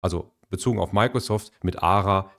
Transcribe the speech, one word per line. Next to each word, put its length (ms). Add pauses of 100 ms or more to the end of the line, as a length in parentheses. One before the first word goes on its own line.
Also 300 (180)
bezogen 300
auf 120
Microsoft 600 (100)
mit 220
ARA 560